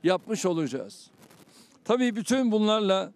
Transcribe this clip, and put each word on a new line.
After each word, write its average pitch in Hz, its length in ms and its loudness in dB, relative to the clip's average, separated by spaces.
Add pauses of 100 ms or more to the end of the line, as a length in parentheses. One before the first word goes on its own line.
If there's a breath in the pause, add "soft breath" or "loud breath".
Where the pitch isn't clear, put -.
yapmış 185 420 0
olacağız. 160 640 -4 (760 loud breath)
Tabii 240 300 2
bütün 240 360 0
bunlarla 214 640 0